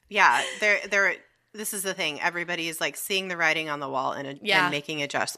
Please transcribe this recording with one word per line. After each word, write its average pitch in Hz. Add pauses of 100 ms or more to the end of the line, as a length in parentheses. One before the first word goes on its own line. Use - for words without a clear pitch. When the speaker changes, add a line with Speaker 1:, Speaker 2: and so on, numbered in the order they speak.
Speaker 1:
Yeah. 165 (180)
They're, 208
they're, 196 (360)
this 214
is 196
the 190
thing. 165
Everybody 170
is, 160
like, 156
seeing 190
the 180
writing 156
on 147
the 139
wall 135
and, 139
Speaker 2:
Yeah. 196
Speaker 1:
and 175
making 147
adjust-, 139